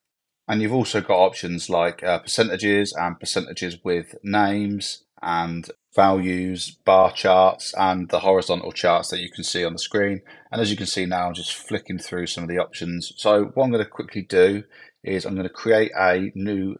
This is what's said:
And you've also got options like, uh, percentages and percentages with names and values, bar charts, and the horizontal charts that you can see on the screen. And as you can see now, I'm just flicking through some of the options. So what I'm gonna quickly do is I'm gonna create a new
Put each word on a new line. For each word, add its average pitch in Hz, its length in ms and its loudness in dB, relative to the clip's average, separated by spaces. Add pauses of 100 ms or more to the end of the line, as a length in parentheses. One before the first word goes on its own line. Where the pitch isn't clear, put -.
(480)
And 110 160 0
you've 107 100 -2
also 113 260 0
got 92 240 4
options 87 460 0
like, 87 340 0
uh, 87 160 0
percentages 101 720 0
and 87 280 -4
percentages 87 640 -6
with 87 400 -4
names 101 800 -2 (180)
and 85 480 -4 (260)
values, 92 760 2 (140)
bar 95 260 6
charts, 92 640 4
and 92 320 0
the 87 120 -2
horizontal 90 500 0
charts 85 380 0
that 90 100 -6
you 87 100 -10
can - 140 -14
see 90 200 -4
on 85 100 -2
the 82 60 -12
screen. 101 420 -2 (300)
And 117 80 -2
as 107 120 0
you 101 60 -4
can 98 100 -6
see 95 180 -4
now, 90 220 -2
I'm 87 80 -6
just 85 180 -8
flicking 95 460 -8
through 90 280 -8
some 85 160 -8
of 82 60 -8
the 87 80 -4
options. 87 600 -6
So 104 360 2
what 131 120 2
I'm 127 60 0
gonna 110 140 0
quickly - 380 -10
do 98 400 4 (400)
is 95 200 -4
I'm 98 120 -6
gonna 92 140 -4
create 110 460 2
a 92 380 2
new 98 460 -4